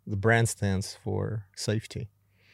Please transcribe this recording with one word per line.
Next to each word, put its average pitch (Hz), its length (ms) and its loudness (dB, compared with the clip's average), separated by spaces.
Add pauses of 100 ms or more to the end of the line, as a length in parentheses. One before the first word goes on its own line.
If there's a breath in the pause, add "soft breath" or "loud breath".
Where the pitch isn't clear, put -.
the 107 100 -4
brand 113 320 6
stands 98 560 -2
for 104 500 -4
safety. - 540 -4 (460 soft breath)